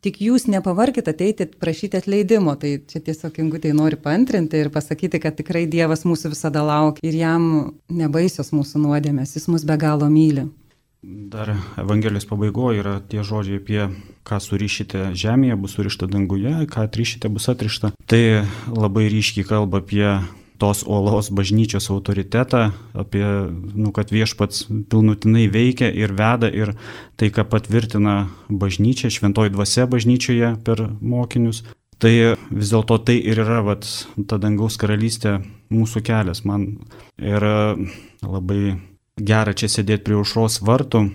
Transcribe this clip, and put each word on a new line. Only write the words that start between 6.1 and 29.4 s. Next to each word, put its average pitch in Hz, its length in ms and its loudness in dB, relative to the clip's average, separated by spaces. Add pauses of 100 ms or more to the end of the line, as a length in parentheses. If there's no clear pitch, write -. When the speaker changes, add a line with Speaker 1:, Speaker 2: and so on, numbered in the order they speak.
Speaker 1:
visada 151 320 -2
laukia 151 400 2
ir 160 80 -2
jam 165 300 2 (440)
nebaisios 165 640 0
mūsų 147 320 0
nuodėmės, 147 540 0
jis 156 120 -8
mus 165 160 2
be 156 140 2
galo 151 320 2
myli. 151 380 4 (540)
Speaker 2:
Dar 104 520 -8 (240)
Evangelijos 104 480 -2
pabaigoje 104 560 0
yra 98 160 -4
tie 104 240 -6
žodžiai 101 400 -4
apie 104 240 -2 (400)
ką 101 160 -4
surišite 98 720 -4
žemėje, 117 440 2
bus 98 200 -6
surišta 98 320 -4
danguje, 101 560 -2
ką 110 200 -4
atrišite, 110 440 -4
bus 104 200 -2
atrišta. 110 440 -2 (120)
Tai 117 160 4 (480)
labai 107 400 2
ryškiai 104 360 0
kalba 101 360 0
apie 101 240 0 (560)
tos 101 240 2
uolos 104 480 2
bažnyčios 98 560 0
autoritetą, 101 800 0 (240)
apie, 101 300 -2 (500)
nu, 104 160 0
kad 104 240 -2
Viešpats 107 540 -2 (220)
pilnutinai 110 600 4
veikia 120 400 2
ir 101 240 -2
veda 113 320 2
ir 104 300 -2 (420)
tai, 104 160 2
ką - 160 0
patvirtina 104 800 0 (180)
bažnyčia, 104 640 0
šventoji 104 400 2